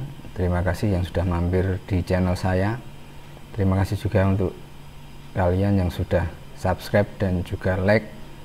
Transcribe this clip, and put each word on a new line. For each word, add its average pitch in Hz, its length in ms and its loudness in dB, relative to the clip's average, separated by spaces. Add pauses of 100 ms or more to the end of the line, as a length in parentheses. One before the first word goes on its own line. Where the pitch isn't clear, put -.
(340)
terima 90 320 0
kasih 92 320 2
yang 87 80 0
sudah - 160 -2
mampir 90 640 2
di 90 160 0
channel 90 320 2
saya. 95 480 0 (720)
Terima 95 240 4
kasih 98 240 0
juga 95 240 4
untuk 98 240 2 (880)
kalian 95 400 4
yang 90 160 2
sudah 90 320 0 (320)
subscribe 95 480 2 (160)
dan 92 240 0
juga 95 320 -2
like 104 320 4 (340)